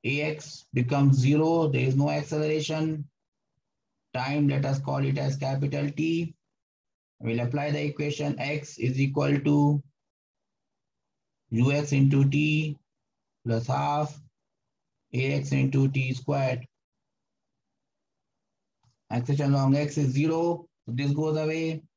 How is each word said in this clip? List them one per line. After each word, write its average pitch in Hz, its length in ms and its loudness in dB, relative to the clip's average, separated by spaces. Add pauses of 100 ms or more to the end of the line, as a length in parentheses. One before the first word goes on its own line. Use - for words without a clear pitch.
A 143 160 -2
X - 520 -8
becomes 135 440 4
zero. 156 500 4
There 131 180 0
is 131 100 0
no 143 140 2
acceleration. 151 960 -2 (1080)
Time, 139 340 0
let 139 180 2
us 135 140 -2
call 139 260 -2
it 135 120 0
as 139 180 -2
capital 139 540 -2
T. 165 460 -2 (840)
We'll 117 220 -4
apply 143 300 -2
the 147 120 -2
equation 147 560 -4
X 143 400 -6
is 131 180 -2
equal 143 420 0
to 147 440 2 (1700)
U 120 220 2
X 143 180 0
into 139 380 4
T 151 480 0 (680)
plus 117 220 -2
half 147 500 -2 (960)
A 135 200 0
X 139 180 -4
into 135 380 2
T 131 240 -2
squared. 131 520 -2 (2500)
Acceleration 139 420 0
along 135 220 4
X 147 220 -2
is 139 140 2
zero. 165 540 0 (200)
So 113 100 -8
this 143 160 -2
goes 156 260 0
away. 160 440 -4 (160)